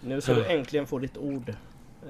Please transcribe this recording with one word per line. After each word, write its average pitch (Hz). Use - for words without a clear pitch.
Nu 135
ska 131
du 113
äntligen 143
få 139
ditt 127
ord, 135